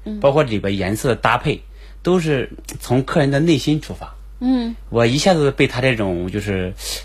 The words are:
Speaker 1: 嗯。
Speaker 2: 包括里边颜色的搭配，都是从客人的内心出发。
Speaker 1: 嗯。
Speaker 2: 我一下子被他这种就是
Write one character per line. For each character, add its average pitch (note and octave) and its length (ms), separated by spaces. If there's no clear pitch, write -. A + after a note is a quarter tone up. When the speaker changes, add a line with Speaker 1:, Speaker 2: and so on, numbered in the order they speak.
Speaker 1:
嗯。 G#3+ 160
Speaker 2:
包 C#3+ 100
括 D3 140
里 G#2+ 160
边 F#2+ 180
颜 F#2+ 160
色 C3+ 140
的 A2+ 80
搭 B2 220
配， - 260
都 F3+ 160
是 D3+ 300
从 C3 240
客 - 160
人 C#3 140
的 C#3 80
内 D#3+ 180
心 D3+ 220
出 - 140
发。 - 200
Speaker 1:
嗯。 B3 360
Speaker 2:
我 A#2 160
一 A#2+ 100
下 F#3 160
子 C#3+ 200
被 C#3 160
他 B2 120
这 C3 140
种 F#2 360
就 G2+ 100
是 F#2+ 340